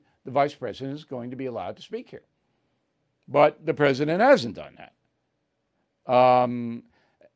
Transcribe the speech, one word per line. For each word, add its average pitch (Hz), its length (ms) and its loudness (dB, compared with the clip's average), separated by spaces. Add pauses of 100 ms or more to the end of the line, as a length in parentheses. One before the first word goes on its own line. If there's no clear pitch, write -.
(240)
the - 80 -16
vice 139 240 0
president 131 400 -10
is 156 80 -16
going 123 280 -14
to 127 40 -14
be 127 120 -8
allowed 107 280 -10
to - 60 -20
speak - 280 -14
here." 131 140 -20 (1040)
But 151 380 2
the 156 80 -2
president 147 480 0
hasn't 185 340 2
done 69 220 -18
that. - 1400 -14
Um, 123 680 2 (520)